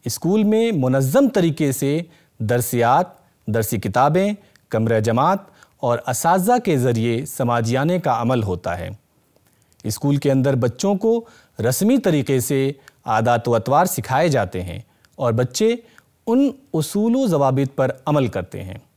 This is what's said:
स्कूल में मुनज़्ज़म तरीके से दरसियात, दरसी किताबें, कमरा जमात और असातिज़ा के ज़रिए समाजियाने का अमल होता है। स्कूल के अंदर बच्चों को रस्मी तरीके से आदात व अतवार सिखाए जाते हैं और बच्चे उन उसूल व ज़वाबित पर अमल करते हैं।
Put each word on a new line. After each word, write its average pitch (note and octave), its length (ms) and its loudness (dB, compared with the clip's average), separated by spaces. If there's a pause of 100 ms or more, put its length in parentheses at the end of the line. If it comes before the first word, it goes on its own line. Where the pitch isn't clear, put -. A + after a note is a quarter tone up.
स्कूल G3 400 0
में A3 300 2
मुनज़्ज़म C3+ 560 2
तरीके D#3 420 0
से C#3+ 320 -2 (360)
दरसियात, A#2+ 760 2 (320)
दरसी A2 300 -2
किताबें, D#3 580 0 (360)
कमरा A2+ 280 0
जमात C3+ 460 0 (360)
और A#2+ 260 -2
असातिज़ा F#3 500 0
के F#3+ 200 0
ज़रिए A#2 500 0
समाजियाने B2 720 0
का C3+ 140 -2
अमल A#2+ 280 0
होता F2+ 320 -4
है। F2+ 220 -10 (880)
स्कूल C#3+ 340 -2
के C#3 120 0
अंदर C3+ 260 2
बच्चों C3 400 -2
को A3+ 300 0 (320)
रस्मी G3 420 0
तरीके C#3 400 0
से C3+ 340 -2 (340)
आदात A#2 400 2
व A#2+ 40 2
अतवार C3+ 360 2
सिखाए C#3 400 -2
जाते G2+ 340 -2
हैं F2+ 220 -10 (340)
और B2 160 0
बच्चे A3 480 0 (440)
उन B3+ 260 2 (220)
उसूल G#3 400 0
व C4+ 140 0
ज़वाबित C3+ 460 0
पर C3 160 0 (180)
अमल C#3+ 200 2
करते G2 320 -8
हैं। F#2+ 200 -14 (160)